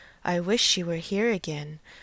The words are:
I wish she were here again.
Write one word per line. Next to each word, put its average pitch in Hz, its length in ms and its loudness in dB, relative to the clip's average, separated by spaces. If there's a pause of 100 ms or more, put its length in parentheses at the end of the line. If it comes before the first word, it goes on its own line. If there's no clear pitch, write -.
(240)
I 180 160 2
wish 190 220 2
she - 200 4
were 170 140 -2
here 196 340 0
again. 156 500 -4 (240)